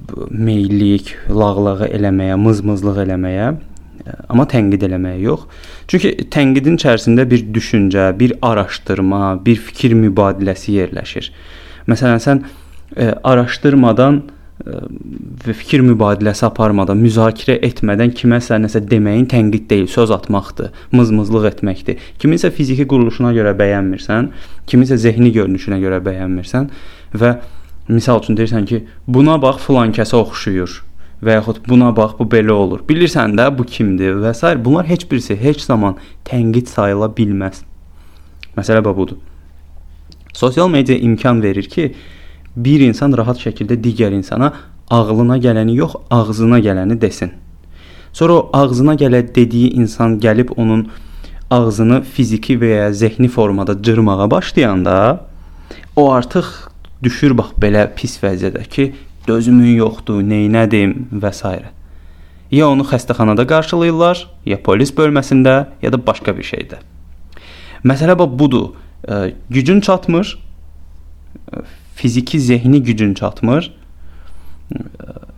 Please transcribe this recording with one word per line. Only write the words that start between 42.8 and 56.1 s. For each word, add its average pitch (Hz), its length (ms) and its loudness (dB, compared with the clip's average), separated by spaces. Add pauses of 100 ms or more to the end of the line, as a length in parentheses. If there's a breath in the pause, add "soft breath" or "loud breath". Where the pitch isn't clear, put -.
insan 139 320 4
rahat 120 240 0
şəkildə 110 480 -4
digər 110 280 0
insana 107 400 -2 (380 loud breath)
ağlına 117 480 2
gələni 113 360 2
yox, 143 200 0 (160)
ağzına 113 480 2
gələni 101 420 0
desin. 92 320 -4 (800 soft breath)
Sonra 165 200 2
o 170 200 2
ağzına 139 420 4
gələ 123 400 2
dediyi 120 360 2
insan 113 500 0
gəlib 113 360 2
onun 110 320 0 (640 loud breath)
ağzını 113 520 2
fiziki 113 560 -2
və 117 80 0
ya 104 260 2
zehni 110 360 2
formada 101 540 -2
cırmağa 107 480 2
başlayanda 110 960 0 (720 loud breath)
o 143 160 6